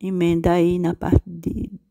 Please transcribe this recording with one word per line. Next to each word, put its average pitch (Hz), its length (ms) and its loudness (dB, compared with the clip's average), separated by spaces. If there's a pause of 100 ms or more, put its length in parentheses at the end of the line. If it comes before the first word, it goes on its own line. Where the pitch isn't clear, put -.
emenda 175 520 0
aí 175 260 2
na 175 160 -2
parte - 320 2
de 180 440 -8 (200)